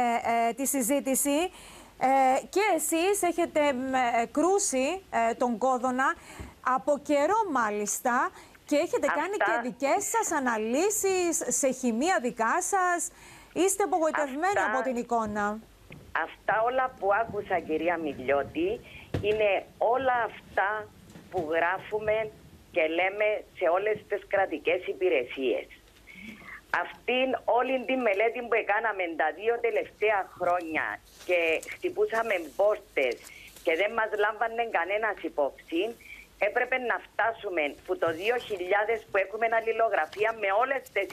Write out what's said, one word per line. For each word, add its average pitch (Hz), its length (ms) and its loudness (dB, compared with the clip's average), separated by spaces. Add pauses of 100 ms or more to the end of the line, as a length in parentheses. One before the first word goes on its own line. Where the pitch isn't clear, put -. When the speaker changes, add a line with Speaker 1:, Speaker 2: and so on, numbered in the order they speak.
(480)
Speaker 1:
ε, 233 40 0
τη 269 140 -4
συζήτηση, 269 720 0 (600)
ε, - 80 0 (480)
και 370 60 4 (160)
εσείς 339 460 0
έχετε, 330 500 2
μ, 262 220 -4
ε, 240 380 2
κρούσει, 339 720 2 (280)
ε, 233 40 -2
τον 240 240 0
κόδωνα 254 560 2 (460)
από 262 420 2
καιρό 302 380 4 (100)
μάλιστα 240 800 0 (340)
και 294 120 0
έχετε 320 300 2
κάνει 330 340 0
Speaker 2:
Αυτά - 40 4 (180)
Speaker 1:
και 247 60 -4
δικές 277 320 0 (140)
σας 440 260 2
αναλύσεις 311 1160 0
σε 277 140 2
χημεία 262 500 0
δικά 233 320 0 (180)
σας. 359 380 0 (420)
Είστε 381 300 2
απογοητευμένοι 311 760 0
Speaker 2:
Αυτά 190 140 0
Speaker 1:
από 247 100 0
την 240 140 -2
εικόνα. 214 600 -2 (680)
Speaker 2:
Αυτά - 420 -2
όλα 254 300 0
που 196 100 0 (120)
άκουσα, 202 400 -2
κυρία 160 380 -2
Μιλιώτη, 143 800 -2 (400)
είναι 208 440 2 (140)
όλα 254 380 2 (140)
αυτά 208 560 -4 (440)
που 175 200 -2
γράφουμε 214 800 -2 (400)
και 170 160 0
λέμε 190 420 0 (300)
σε 190 60 0 (120)
όλες 208 200 0 (120)
τις 196 200 -4
κρατικές 185 580 0
υπηρεσίες. 131 800 0 (1160)
Αυτήν 254 440 -2 (300)
όλη 262 180 2 (120)
τη 262 60 2 (120)
μελέτη 220 420 2
που 247 140 2
έκαναμε 208 420 -2 (180)
τα 156 60 2 (120)
δύο 220 140 0 (120)
τελευταία 208 540 0 (160)
χρόνια 170 500 -2 (420)
και 180 100 2 (340)
χτυπούσαμε 214 640 -2 (240)
πόρτες 156 580 0 (480)
και 170 160 2
δεν 202 180 0
μας 220 120 -2 (120)
λάμβανε 226 420 -2 (140)
κανένας 202 380 -2 (140)
υπόψη, 147 520 -2 (640)
έπρεπε 247 280 0 (140)
να 196 60 2 (100)
φτάσουμε 202 560 -2 (240)
που 185 160 -2
το 165 60 2 (120)
δύο 226 160 0 (120)
χιλιάδες 202 500 0 (100)
που - 160 -4
έχουμε 214 220 -2 (120)
αλληλογραφία 220 720 0 (120)
με 196 60 0 (140)
όλες 262 200 0 (120)
τις 196 180 -2